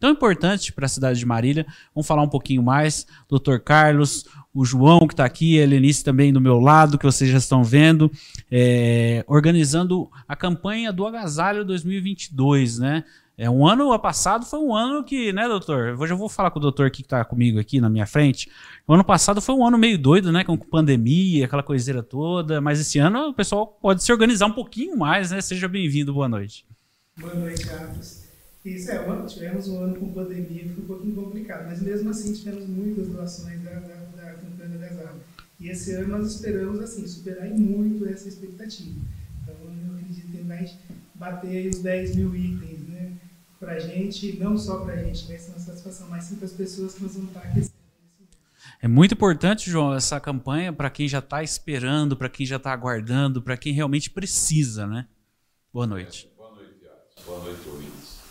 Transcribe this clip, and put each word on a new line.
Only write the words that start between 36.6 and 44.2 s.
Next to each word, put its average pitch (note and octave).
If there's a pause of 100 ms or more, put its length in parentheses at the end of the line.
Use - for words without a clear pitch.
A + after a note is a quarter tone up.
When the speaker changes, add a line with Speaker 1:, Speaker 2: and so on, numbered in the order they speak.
Speaker 2:
assim, G#3
superar F#3
em G#3+
muito G#3
essa F#3+
expectativa. F#3 (420)
Então, - (280)
eu F3+
acredito F3
que F3
vai F3 (420)
bater F3+
aí F#3
os F#3
dez F#3
mil F#3
itens, E3
né? F3+ (440)
Pra E3
gente, F#3